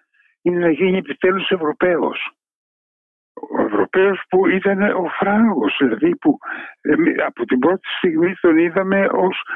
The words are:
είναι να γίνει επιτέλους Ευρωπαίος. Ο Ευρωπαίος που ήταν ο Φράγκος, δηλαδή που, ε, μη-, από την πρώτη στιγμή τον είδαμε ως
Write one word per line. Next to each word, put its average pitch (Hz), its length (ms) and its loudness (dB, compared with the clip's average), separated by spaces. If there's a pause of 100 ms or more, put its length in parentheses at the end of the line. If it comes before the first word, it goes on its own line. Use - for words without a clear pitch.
(440)
είναι 175 160 0
να 170 100 2
γίνει 180 280 2
επιτέλους 185 520 -2
Ευρωπαίος. 165 880 -2 (960)
Ο - 280 -6
Ευρωπαίος 196 680 0
που 185 180 2
ήταν 190 340 0
ο 185 260 0 (120)
Φράγκος, 196 600 2
δηλαδή 139 380 0
που, - 200 0 (440)
ε, - 140 0
μη-, 165 260 2
από 139 240 -6
την 127 140 0
πρώτη 170 280 0 (100)
στιγμή 175 440 0
τον 165 160 4
είδαμε 190 540 2
ως 185 300 0 (140)